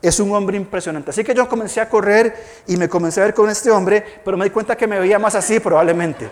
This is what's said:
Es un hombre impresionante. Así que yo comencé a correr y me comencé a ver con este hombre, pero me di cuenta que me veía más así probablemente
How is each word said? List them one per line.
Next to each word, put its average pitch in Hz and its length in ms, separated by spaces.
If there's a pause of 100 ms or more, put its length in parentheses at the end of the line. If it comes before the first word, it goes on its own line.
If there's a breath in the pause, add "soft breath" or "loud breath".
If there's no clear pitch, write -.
Es 175 180
un 202 140
hombre 202 240
impresionante. 175 520
Así 214 140
que 247 80
yo 247 160
comencé 226 320
a 220 80
correr 214 460 (320 loud breath)
y 175 100
me 175 140
comencé 170 320
a - 20
ver 214 80
con 214 160
este 214 220
hombre, 202 340 (180 loud breath)
pero 190 140
me 185 80
di 196 60
cuenta 220 260
que 233 100
me 208 120
veía 196 200
más 214 160
así 214 260
probablemente 165 720